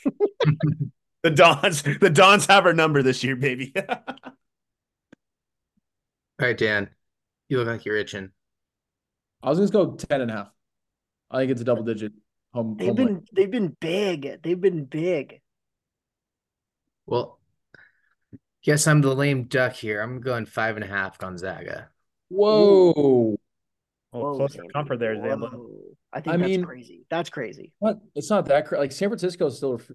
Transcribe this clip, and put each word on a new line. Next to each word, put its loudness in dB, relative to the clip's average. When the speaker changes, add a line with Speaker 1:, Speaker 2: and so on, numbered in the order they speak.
Speaker 1:
<laughs> -2
The 2
Dons, 4
the 2
Dons 6
have 6
our 6
number 2
this 0
year, -2
baby. -4
<laughs> -6
Speaker 2:
All -8
right, 0
Dan, 0
you -2
look -2
like -6
you're -2
itching. -8
Speaker 3:
I -2
was 2
gonna 4
go 2
ten -2
and -4
a -6
half. -10
I -4
think 0
it's -4
a -10
double 0
digit -6
home, -6
Speaker 4:
They've -2
Speaker 3:
home 2
Speaker 4:
been, 2
Speaker 3:
line. -6
Speaker 4:
they've 2
been -2
big. -4
They've -4
been 0
big. -6
Speaker 2:
Well, -6
guess 2
I'm 6
the 2
lame 0
duck 0
here. -6
I'm -8
going -4
five -4
and -8
a -10
half -6
Gonzaga. -12
Speaker 3:
Whoa. 6
Speaker 1:
Oh, -12
Speaker 4:
Whoa, -6
Speaker 1:
close -2
to -18
Speaker 4:
Zambi. -16
Speaker 1:
comfort -6
there, -4
Zambo. -6
Speaker 4:
Whoa. -18
I -10
think -4
Speaker 3:
I 2
Speaker 4:
that's 0
Speaker 3:
mean, -2
Speaker 4:
crazy. -18
That's -6
crazy. -12
Speaker 3:
what? -4
It's -6
not 2
that 2
cra-, -4
like, -2
San -4
Francisco -4
still -4
ref-, -12